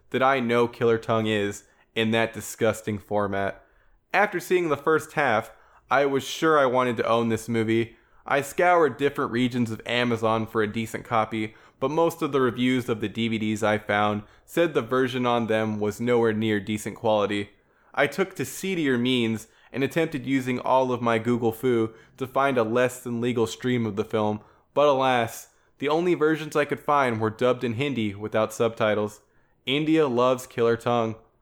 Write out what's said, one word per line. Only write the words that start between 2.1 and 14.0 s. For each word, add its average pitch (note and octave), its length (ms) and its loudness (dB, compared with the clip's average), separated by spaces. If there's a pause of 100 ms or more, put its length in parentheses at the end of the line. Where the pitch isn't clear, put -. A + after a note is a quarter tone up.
that A2+ 200 0
disgusting G#2+ 680 -4
format. G2 640 -4 (520)
After F3+ 260 0
seeing F3 300 0
the C#3 60 0
first D#3 360 0
half, A#2+ 400 0 (380)
I C#3 160 4
was C3+ 180 -2
sure D#3+ 340 2
I C#3 60 4
wanted B2 320 0
to A#2+ 100 -2
own A#2 220 2
this A2 180 -2
movie. A2+ 500 0 (280)
I C3+ 160 0
scoured E3 560 2
different C#3 360 -2
regions A#2+ 380 0
of A2 140 -8
Amazon A2+ 600 0
for A2+ 160 -2
a G#2 100 -2
decent A2 320 -8
copy, A2 500 -2 (240)
but C3+ 120 -2
most E3 320 0
of C#3+ 100 -2
the C#3 80 2
reviews B2 480 0
of A2 140 -4
the G#2+ 80 -4
D A2+ 180 -4
V A2 80 -2
Ds G#2+ 260 -2
I G#2+ 140 2
found G#2 460 0 (240)